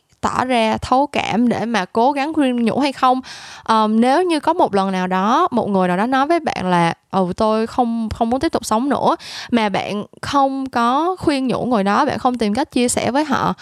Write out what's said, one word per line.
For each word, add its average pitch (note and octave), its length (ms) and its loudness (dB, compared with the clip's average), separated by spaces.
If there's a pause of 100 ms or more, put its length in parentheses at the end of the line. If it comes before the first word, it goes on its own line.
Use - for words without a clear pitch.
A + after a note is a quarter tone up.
(200)
tỏ - 240 0
ra A3+ 320 2
thấu C4 300 0
cảm, A#3+ 420 0
để G#3 180 -2
mà A3+ 180 -2
cố A#3 280 0
gắng C#4+ 220 -4
khuyên B3+ 300 0
nhủ A3 140 0
hay C#4 140 0
không? C4 280 2 (480)
Um, A3 320 2
nếu C4 220 4
như E4 180 0
có D#4 120 2
một F4 220 2
lần G3 180 2
nào F#3 140 -2
đó, G3+ 440 2
một A3+ 180 0
người F#3+ 200 2
nào F3+ 80 0
đó G3+ 100 0
nói C4 200 0
với E4 140 2
bạn - 300 -4
là, E3+ 240 2 (160)
"Ừ, F#3 160 0 (100)
tôi A3 300 0
không, A#3 480 -2
không A#3 160 -2
muốn C4 100 0
tiếp D#4+ 120 0
tục A#3 120 -4
sống A#3 240 0
nữa", C4+ 280 0 (340)
mà A3+ 180 2
bạn F#3+ 360 -4 (180)
không C4+ 480 0
có C4+ 480 0
khuyên C4+ 280 0
nhủ - 180 -2
người A3 200 0
đó, G#3+ 200 2
bạn C#4 140 -2
không B3+ 200 0
tìm G#3 160 0
cách A#3 160 -2
chia B3 180 2
sẻ - 220 -2
với C4+ 140 0
họ, F#3 380 0